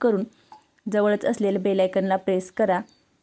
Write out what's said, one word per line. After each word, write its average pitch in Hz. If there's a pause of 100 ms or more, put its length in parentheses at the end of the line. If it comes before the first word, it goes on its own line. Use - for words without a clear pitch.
करून 214 (680)
जवळच 208
असलेल्या 202
बेल 196
आयकॉनला 190
प्रेस 185
करा, 190 (440)